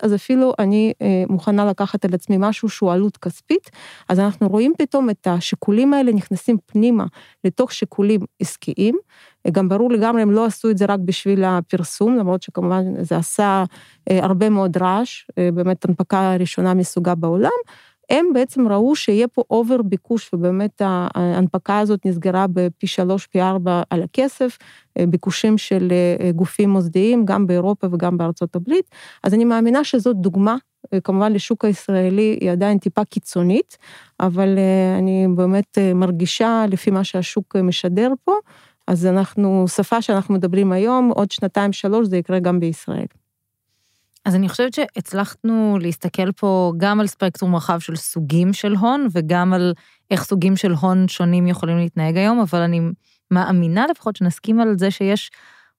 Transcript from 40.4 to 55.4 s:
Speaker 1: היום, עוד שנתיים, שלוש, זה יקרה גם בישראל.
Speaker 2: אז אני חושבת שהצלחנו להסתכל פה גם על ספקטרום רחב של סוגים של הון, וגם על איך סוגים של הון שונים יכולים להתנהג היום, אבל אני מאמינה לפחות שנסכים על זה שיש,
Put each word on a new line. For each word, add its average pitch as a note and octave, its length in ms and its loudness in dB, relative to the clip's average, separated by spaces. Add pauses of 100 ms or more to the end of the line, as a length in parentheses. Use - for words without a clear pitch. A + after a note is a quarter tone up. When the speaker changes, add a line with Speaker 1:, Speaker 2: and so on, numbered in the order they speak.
Speaker 1:
היום, A#3+ 440 2
עוד G3+ 160 0
שנתיים, G3+ 420 -2
שלוש, G#3 340 0
זה F#3 100 0
יקרה F#3 220 -2
גם F3+ 200 0
בישראל. - 460 -4 (1200)
Speaker 2:
אז F#3 100 2
אני F#3+ 140 2
חושבת B3 240 -2
שהצלחנו G#3+ 1080 -2
להסתכל F3 500 -4
פה F#3 460 0
גם G3+ 220 2
על G#3 80 0
ספקטרום F3+ 480 -2
רחב E3+ 240 -2
של E3 160 -8
סוגים E3 580 -2
של G3+ 220 -2
הון, B3 360 0
וגם F3 420 0
על F3+ 200 2 (380)
איך F#3 120 -2
סוגים F#3+ 320 0
של F#3 160 0
הון F#3 360 2
שונים F3 400 0
יכולים E3+ 300 -2
להתנהג E3 400 -2
היום, A3 220 2
אבל F3 220 0
אני E3+ 200 0 (500)
מאמינה F3+ 560 2
לפחות A3+ 280 -4
שנסכים G#3 440 -2
על A3 180 0
זה F#3+ 140 0
שיש, G3 400 -2 (480)